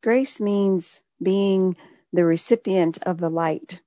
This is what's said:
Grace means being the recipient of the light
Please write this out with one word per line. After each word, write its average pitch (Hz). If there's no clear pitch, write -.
Grace 254
means 196
being 190
the 175
recipient 170
of 175
the 170
light 165